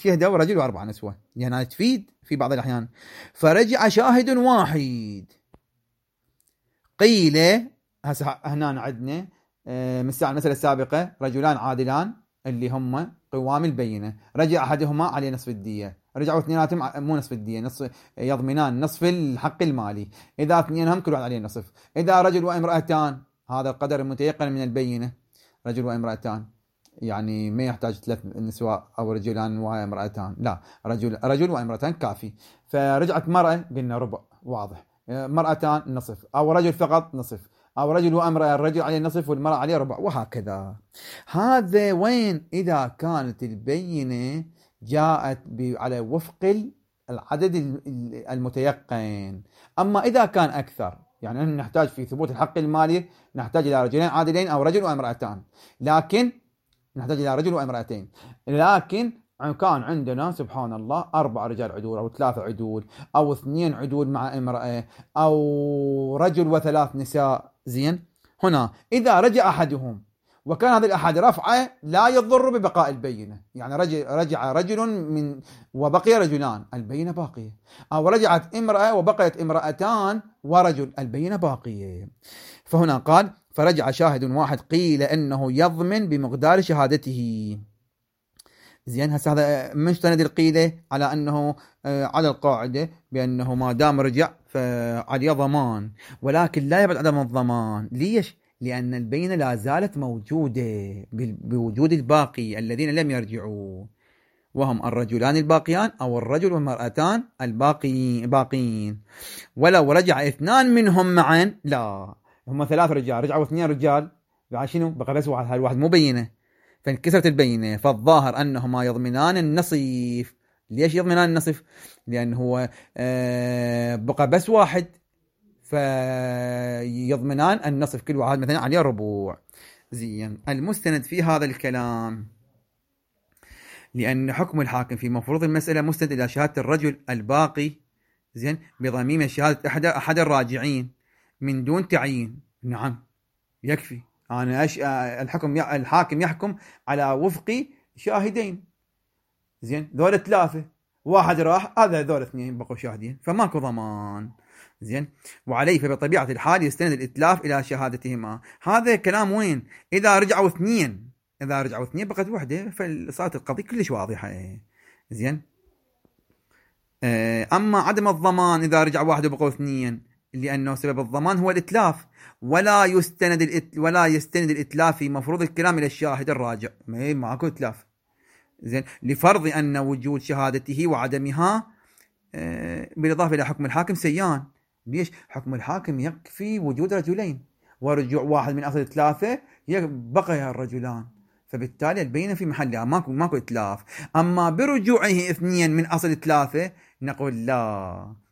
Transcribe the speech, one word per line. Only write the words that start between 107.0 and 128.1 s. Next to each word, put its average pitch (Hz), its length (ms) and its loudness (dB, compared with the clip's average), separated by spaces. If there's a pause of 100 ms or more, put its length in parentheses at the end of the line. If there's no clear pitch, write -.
الباقي-، 127 840 0
باقين. 120 720 0 (540)
ولو 151 360 6
رجع 151 360 4
اثنان 233 480 4
منهم 185 400 6
معًا، 170 480 6
لا، 107 520 -2 (320)
هم 139 180 -2
ثلاث 156 260 4
رجال، 127 320 0
رجعوا 147 200 2
اثنين 165 220 -2
رجال، 147 460 2 (400)
بعد 123 160 -4
شنو؟ 165 220 -2
بقى 135 240 -6
بس 143 140 0
واحد، 123 240 -2
هالواحد 127 260 0
مو 147 100 4
بينة، 139 420 4 (540)
فانكسرت 165 420 4
البينة، 120 520 2
فالظاهر 135 640 4
أنهما 127 420 0
يضمنان 123 540 0
النصف. 135 960 0 (360)
ليش 147 260 2
يضمنان 175 340 4
النصف؟ 165 340 0 (440)
لأن 120 260 -2
هو، 123 360 -2 (280)
آه، 123 1000 -2
بقى 123 340 0
بس 175 200 2
واحد، 180 360 4 (800)
فيضمنان 127 2000 -2
النصف، 143 360 -2
كل - 140 -4